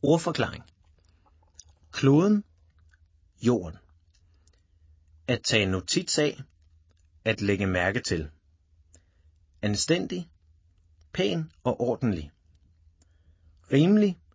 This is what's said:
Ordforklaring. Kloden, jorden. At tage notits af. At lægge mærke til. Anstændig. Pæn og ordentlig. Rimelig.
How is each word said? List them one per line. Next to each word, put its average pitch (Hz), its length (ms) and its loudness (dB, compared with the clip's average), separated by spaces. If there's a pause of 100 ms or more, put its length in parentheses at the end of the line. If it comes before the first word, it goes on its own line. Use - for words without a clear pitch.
Ordforklaring. 151 600 -2 (1300)
Kloden, 185 520 4 (960)
jorden. 98 360 0 (1500)
At 123 160 -2
tage 107 220 2
notits 95 540 -2
af. 151 220 -2 (800)
At 110 180 -2
lægge 98 260 0
mærke 92 320 0
til. 80 300 -6 (1300)
Anstændig. 131 680 -2 (840)
Pæn 180 380 -4 (120)
og 123 180 -2
ordentlig. 107 500 -2 (1400)
Rimelig. 190 460 4 (160)